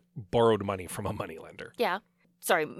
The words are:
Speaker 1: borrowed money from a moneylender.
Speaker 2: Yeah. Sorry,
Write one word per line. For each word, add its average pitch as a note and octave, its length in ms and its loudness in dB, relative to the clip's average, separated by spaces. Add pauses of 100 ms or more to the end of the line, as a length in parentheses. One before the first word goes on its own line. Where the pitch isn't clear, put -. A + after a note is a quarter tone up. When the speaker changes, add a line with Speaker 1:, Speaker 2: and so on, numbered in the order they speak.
(160)
Speaker 1:
borrowed A2+ 480 4
money F#2+ 220 -4
from - 200 -8
a F#2+ 60 -4
moneylender. E2 640 -10
Speaker 2:
Yeah. G3 220 0 (400)
Sorry, E3 280 2 (140)